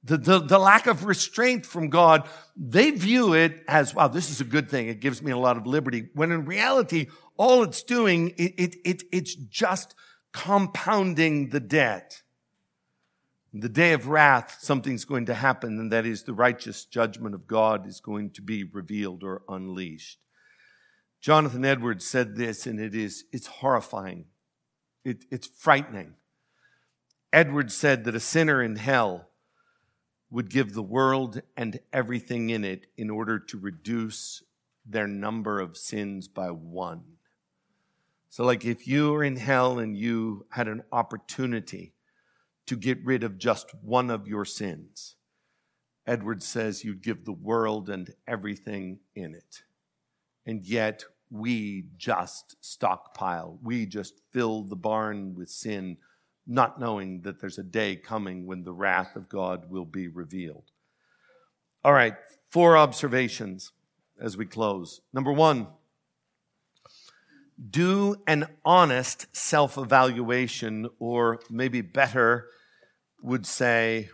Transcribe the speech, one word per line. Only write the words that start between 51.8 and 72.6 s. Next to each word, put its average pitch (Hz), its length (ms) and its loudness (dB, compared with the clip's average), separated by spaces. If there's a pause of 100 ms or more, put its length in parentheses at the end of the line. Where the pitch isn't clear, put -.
just - 640 -6
stockpile. 87 1000 -6
We 117 240 -6
just 98 360 -12 (100)
fill 110 320 -2
the 98 140 -12
barn 104 580 -4
with 87 140 -14
sin, 95 480 -8 (480)
not 123 340 0
knowing 101 440 -6
that 98 180 -12
there's 98 160 -12
a 98 60 -12
day 98 340 -4
coming 92 480 -10
when 92 180 -12
the 90 80 -14
wrath 92 460 -2
of 92 100 -16
God 92 420 -6
will 92 140 -8
be 90 240 -10
revealed. 82 640 -14 (1120)
All 143 80 8
right, 120 240 6 (340)
four 170 280 8
observations 120 960 0 (480)
as 98 160 -8
we 107 80 -6
close. 98 560 -6 (100)
Number 135 220 -2
one, 143 340 4 (2000)
do 196 460 2 (100)
an 151 220 2 (160)
honest 151 720 4
self-evaluation, 123 1500 0 (120)
or 117 500 0
maybe 120 320 -2
better 117 640 2 (720)